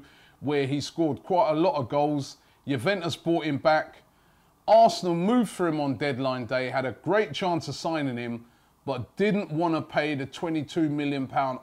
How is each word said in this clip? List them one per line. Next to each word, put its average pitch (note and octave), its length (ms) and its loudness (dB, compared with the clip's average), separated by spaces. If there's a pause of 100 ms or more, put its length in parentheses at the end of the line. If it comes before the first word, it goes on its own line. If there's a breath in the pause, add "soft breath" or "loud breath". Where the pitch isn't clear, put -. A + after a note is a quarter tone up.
(400 loud breath)
where C#3 280 0
he C#3+ 120 -2
scored D3+ 440 -2
quite D#3 260 2
a D#3 60 2
lot F3 200 2
of C3 140 -4
goals. D3 480 -2 (300 soft breath)
Juventus E3 480 -2
bought E3 300 -2
him C#3+ 120 0
back. - 460 2 (640 soft breath)
Arsenal A3 460 6
moved G3 380 2
for F3+ 160 -2
him D#3 120 0
on C#3 140 0
deadline B2+ 540 -2
day, B2+ 240 -2
had C3 140 0
a A#2 80 -4 (100)
great G#3 300 2
chance F3 340 -2
of C#3 80 -6
signing D3 420 -2
him, A#2+ 280 -6 (380 soft breath)
but B2+ 320 -6
didn't G3 360 0
want D#3+ 240 0
to D3+ 60 -2
pay D3+ 340 -2
the C3+ 100 -4
twenty-two D#3+ 640 -2
million C#3+ 380 -2
pound C3 360 -2